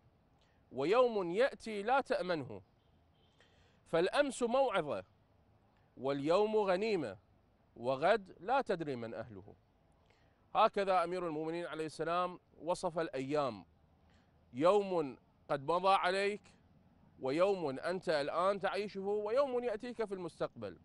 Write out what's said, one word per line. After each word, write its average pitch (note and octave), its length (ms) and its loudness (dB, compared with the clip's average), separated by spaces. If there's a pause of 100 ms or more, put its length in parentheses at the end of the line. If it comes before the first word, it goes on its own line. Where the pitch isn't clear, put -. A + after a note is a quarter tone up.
(720)
ويوم G3 580 2
يأتي G#3+ 520 -2
لا B3 180 2
تأمنه، D3 600 -4 (1200)
فالأمس A3+ 560 0
موعظة، G3 600 0 (920)
واليوم D#3 600 2
غنيمة، F#3+ 600 0 (600)
وغد D#3+ 640 0
لا A#3+ 200 0
تدري D#3+ 360 -4
من A2+ 180 -8
أهله". G2 400 -12 (1000)
هكذا F#3+ 500 4
أمير F3+ 220 -4
المؤمنين D#3+ 400 -4
عليه D#3 200 -6
السلام E3+ 540 -4 (220)
وصف F3 360 -4
الأيام: C3+ 640 -2 (880)
يوم E3+ 640 2 (320)
قد C#3+ 220 -2
مضى F#3 240 4
عليك، F#3+ 460 0 (800)
ويوم D#3+ 580 2
أنت F3+ 300 -4
الآن E3 520 0
تعيشه، G3 400 -4
ويوم A3+ 640 0
يأتيك A#3 400 -4
في G3 100 -6
المستقبل. C#3+ 720 -8